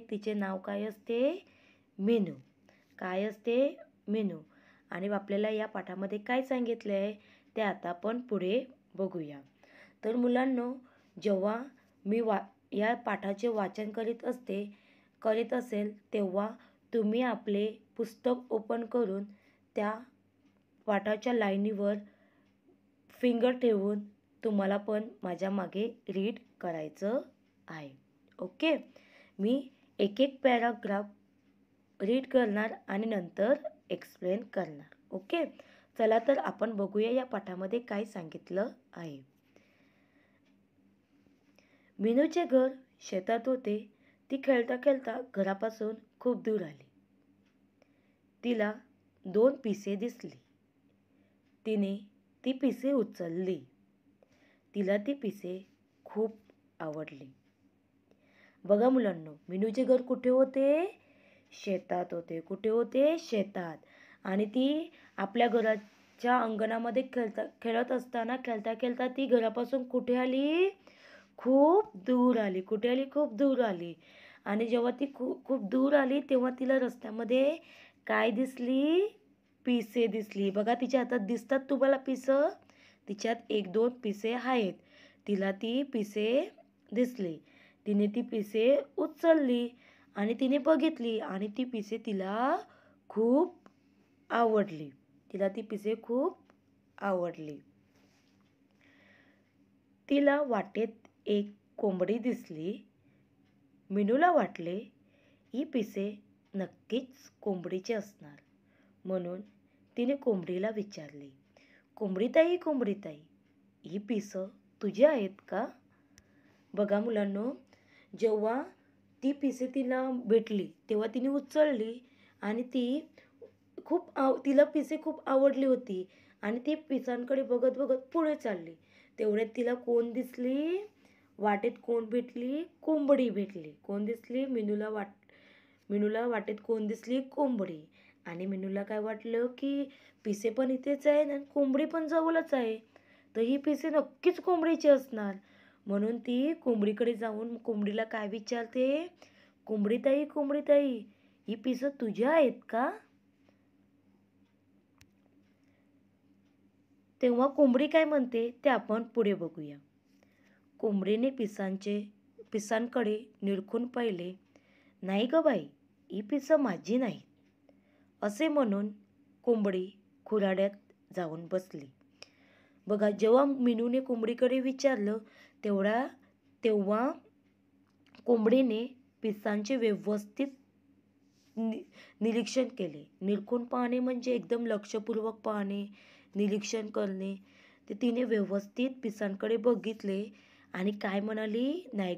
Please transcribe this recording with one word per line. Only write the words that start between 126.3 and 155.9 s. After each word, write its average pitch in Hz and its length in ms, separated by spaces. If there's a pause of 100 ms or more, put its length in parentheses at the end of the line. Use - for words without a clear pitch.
आणि 214 180
ती 302 160
पिसांकडे 262 680
बघत 247 340
बघत 262 200 (160)
पुढे 311 220
चालली. 175 380 (460)
तेवढ्यात 214 360
तिला 240 180
कोण 240 380
दिसली? 262 640 (600)
वाटेत 208 340 (120)
कोण 233 220
भेटली? 247 580 (180)
कोंबडी 277 480
भेटली. 185 420 (120)
कोण 208 220
दिसली? 240 400
मीनूला 214 440
वाट-, 208 360 (640)
मीनूला 214 380
वाटेत 214 360
कोण 220 240
दिसली? 233 340
कोंबडी. 226 600 (440)
आणि 175 200
मीनूला 196 380
काय 214 160
वाटलं 226 480
की 277 420 (340)
पिसे 208 260
पण 254 220
इथेच 277 360
आहे 294 260
आणि 277 100 (100)
कोंबडी 285 320
पण 320 220
जवळच 320 460
आहे, 233 240 (580)
तर 220 60
ही 247 160
पिसे 294 320
नक्कीच 302 520
कोंबडीची 330 460
असणार. 220 480 (500)
म्हणून 208 320
ती 247 360
कोंबडीकडे 226 600
जाऊन 226 440
कोंबडीला 208 460
काय 220 240
विचारते? 247 800 (580)
"कोंबडी 214 320
ताई, 277 280
कोंबडी 294 360
ताई, 285 380 (480)
ही 208 80
पिसं 247 340
तुझी 208 340
आहेत 285 300 (160)
का?" 254 220 (4000)